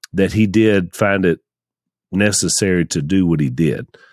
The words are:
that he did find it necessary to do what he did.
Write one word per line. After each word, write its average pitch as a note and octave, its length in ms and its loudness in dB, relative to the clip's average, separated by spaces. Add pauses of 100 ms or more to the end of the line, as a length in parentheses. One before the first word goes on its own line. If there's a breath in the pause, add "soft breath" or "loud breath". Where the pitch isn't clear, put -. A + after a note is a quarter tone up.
(120)
that F#2+ 220 0
he G#2+ 120 2
did G2+ 500 0
find G2 300 0
it E2 140 0 (720)
necessary F#2 760 0
to E2 140 -4
do F#2 240 0
what E2 140 0
he C#2+ 100 0
did. C2 380 -2 (260 soft breath)